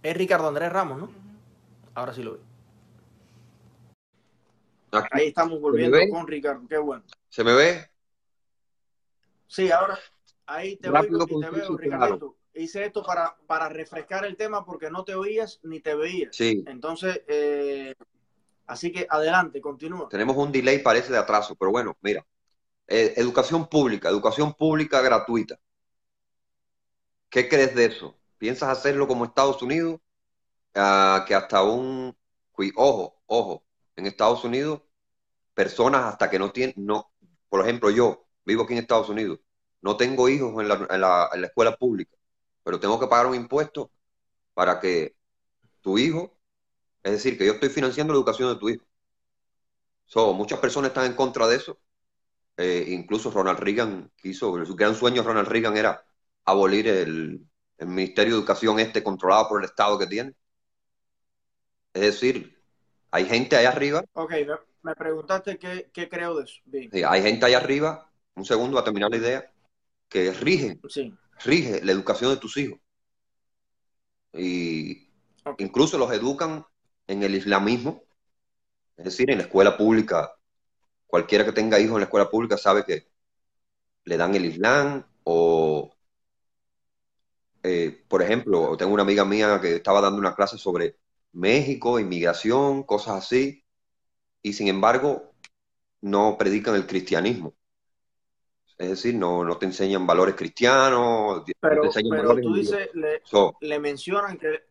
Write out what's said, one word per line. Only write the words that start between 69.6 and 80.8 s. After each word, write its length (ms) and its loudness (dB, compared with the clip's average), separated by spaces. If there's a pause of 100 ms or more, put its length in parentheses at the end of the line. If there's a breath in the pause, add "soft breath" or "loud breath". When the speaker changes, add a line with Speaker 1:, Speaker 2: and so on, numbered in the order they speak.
Speaker 3:
que 240 0
rige, 560 -2
Speaker 1:
Sí. 260 -10 (300)
Speaker 3:
rige 400 0
la 80 0
educación 400 0
de 60 0
tus 180 -12
hijos. 240 -6 (1500)
Y 720 -6 (380)
Speaker 1:
Ok. 160 -10
Speaker 3:
incluso 360 0
los 140 0
educan 540 -4 (420)
en 160 -4
el 120 0
islamismo. 680 0 (920)
Es 80 -18
decir, 240 0
en 100 2
la 60 -2
escuela 320 6
pública, 560 2 (720)